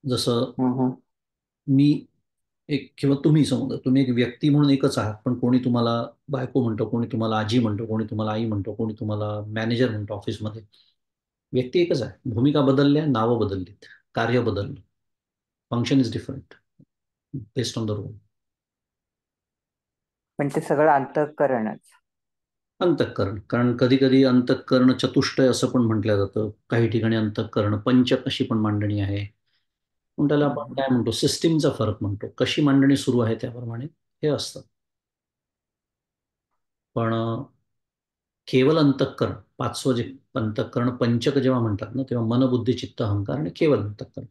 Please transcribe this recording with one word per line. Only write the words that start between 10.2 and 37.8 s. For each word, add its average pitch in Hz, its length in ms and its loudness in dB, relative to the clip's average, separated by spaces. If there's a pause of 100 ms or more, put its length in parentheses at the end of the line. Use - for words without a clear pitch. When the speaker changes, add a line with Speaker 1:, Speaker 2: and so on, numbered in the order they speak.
Speaker 1:
व्यक्ती 123 260 0
एकच 170 220 0
आहे, - 280 -8
भूमिका 139 320 2
बदलल्या, 143 440 2
नावं 117 340 0
बदललीत, 98 460 -6 (280)
कार्य 117 260 0
बदललं. 107 420 -4 (920)
Function 123 300 2
is 110 100 -2
different - 420 -10 (840)
based 117 400 -6
on 113 80 -4
the 104 100 -2
role. 104 180 -10 (2250)
Speaker 2:
पण 147 100 0
ते 147 140 -2
सगळं 151 300 2
अंतःकरणच. 135 880 0 (1000)
Speaker 1:
अंतःकरण, 110 600 -2
कारण 123 380 0
कधी 131 200 4
कधी 135 260 4
अंतःकरण 127 680 4
चतुष्टय - 540 0
असं 120 200 0
पण 123 140 0
म्हटलं 110 360 2
जातं, 104 320 -2 (200)
काही 117 200 2
ठिकाणी 113 260 0
अंतःकरण 107 640 -2
पंचक 127 480 2
अशी 135 180 -4
पण 113 140 -2
मांडणी 104 420 0
आहे. 101 380 -4 (800)
पण 147 100 0
त्याला 147 180 2
आपण 139 160 -2
Speaker 2:
हम्म. 127 120 -12
Speaker 1:
काय 135 140 -4
म्हणतो, 117 240 0
सिस्टीमचा 156 600 0
फरक 104 300 -4
म्हणतो, 101 260 -6
कशी - 340 -2
मांडणी 139 360 4
सुरू 123 220 0
आहे 113 160 0
त्याप्रमाणे 117 500 -10 (380)
हे 151 40 0
असतं. - 340 -4 (2250)
पण, 113 180 -2
अ, 113 280 -4 (1040)